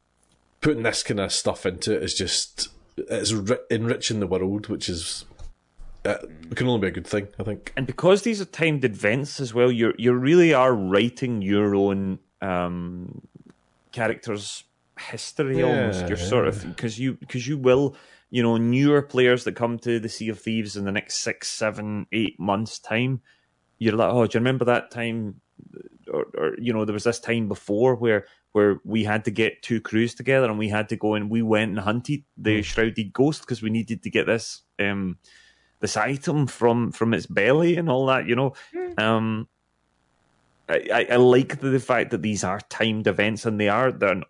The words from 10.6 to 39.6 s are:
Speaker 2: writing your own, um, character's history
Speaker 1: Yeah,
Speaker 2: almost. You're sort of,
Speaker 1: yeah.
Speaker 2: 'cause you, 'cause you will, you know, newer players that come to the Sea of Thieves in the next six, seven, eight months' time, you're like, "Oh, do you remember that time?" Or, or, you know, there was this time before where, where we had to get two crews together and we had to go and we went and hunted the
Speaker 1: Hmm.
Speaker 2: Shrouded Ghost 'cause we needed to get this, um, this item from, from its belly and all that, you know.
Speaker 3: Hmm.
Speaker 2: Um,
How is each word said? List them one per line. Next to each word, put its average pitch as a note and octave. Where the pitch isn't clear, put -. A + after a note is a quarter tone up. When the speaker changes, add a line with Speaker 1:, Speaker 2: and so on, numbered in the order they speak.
Speaker 2:
writing A2
your G2+
own, G2
um, F2+
character's A2
history C3
Speaker 1:
Yeah, B2+
Speaker 2:
almost. G#2+
You're F2
sort F#2+
of, -
Speaker 1:
yeah. F2+
Speaker 2:
'cause A2
you, B2+
'cause B2
you D3
will, C3+
you A#2+
know, A#2
newer C3+
players B2+
that F#2+
come A#2
to A#2
the A2
Sea A2
of G#2+
Thieves A2
in G2+
the G2
next -
six, -
seven, G#2+
eight A2
months' G2+
time, B2
you're A2
like, G#2
"Oh, A#2+
do -
you A2+
remember B2+
that A#2+
time?" A2+
Or, D2
or, -
you A#2+
know, A2
there G#2
was G#2
this A#2
time A2+
before G#2+
where, A2
where G#2
we G#2+
had G#2+
to A2+
get G#2
two A2+
crews A2+
together C3
and G#2+
we G#2+
had G#2
to A2+
go G#2+
and G#2
we A2+
went A2
and G#2
hunted A#2+
the A2
Speaker 1:
Hmm. G#2
Speaker 2:
Shrouded A2
Ghost D3
'cause A2
we A2
needed A2+
to G#2
get G#2+
this, -
um, G2
this G#2
item C#3
from, A#2
from A2+
its E2
belly D#3
and E3+
all C3
that, C3
you A#2
know. C3
Speaker 3:
Hmm. F4+
Speaker 2:
Um, A2